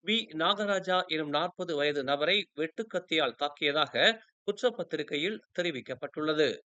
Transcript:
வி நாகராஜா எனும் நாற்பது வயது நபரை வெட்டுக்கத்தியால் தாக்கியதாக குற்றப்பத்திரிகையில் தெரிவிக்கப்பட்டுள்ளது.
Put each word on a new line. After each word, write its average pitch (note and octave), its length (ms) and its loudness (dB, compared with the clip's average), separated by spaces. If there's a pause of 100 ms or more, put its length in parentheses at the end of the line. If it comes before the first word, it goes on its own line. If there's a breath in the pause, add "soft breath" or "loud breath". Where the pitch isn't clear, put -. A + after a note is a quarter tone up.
வி G#3+ 140 2 (160)
நாகராஜா F#3 720 0
எனும் D#3 260 -2
நாற்பது F3 440 -2
வயது D3 280 0
நபரை D3 340 2 (180)
வெட்டுக்கத்தியால் D#3+ 800 -2
தாக்கியதாக C#3+ 560 0 (480 loud breath)
குற்றப்பத்திரிகையில் F#3 1000 -2 (120)
தெரிவிக்கப்பட்டுள்ளது. D3+ 960 0 (200)